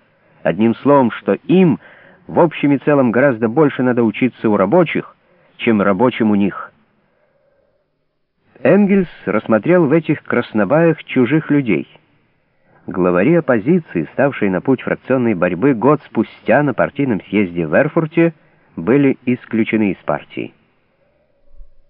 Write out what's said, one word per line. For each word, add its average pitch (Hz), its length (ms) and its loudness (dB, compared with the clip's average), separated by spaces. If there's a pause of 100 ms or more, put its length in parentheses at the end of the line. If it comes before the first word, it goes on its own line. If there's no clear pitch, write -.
(420)
одним 104 340 0
словом, 135 360 2
что - 220 -4
им, 165 460 2 (480)
в - 120 -2
общем 156 320 0
и 135 60 2
целом, 135 340 0
гораздо 117 380 0
больше 135 340 0
надо 123 200 0
учиться 113 460 -2
у 104 80 2
рабочих, 104 580 -2 (420)
чем 110 240 0
рабочим 107 500 0
у 104 40 2
них. 98 360 -4 (1900)
Энгельс 175 440 2 (180)
рассмотрел 110 600 0
в 127 60 0
этих 160 320 -2
краснобаях 156 800 0
чужих 131 480 0
людей. 117 360 0 (1000)
Главари 90 480 0
оппозиции, 123 800 -2
ставшие 123 360 -2
на 90 120 -2
путь 135 200 -2
фракционной 117 540 -2
борьбы 90 380 0
год 131 320 0
спустя - 580 -2
на 135 100 -2
партийном 95 480 -2
съезде 85 460 -2
в 76 80 -4
Эрфурте, 160 580 0 (420)
были 135 500 0
исключены 113 640 -2
из 80 60 -8
партии. - 560 -10 (1400)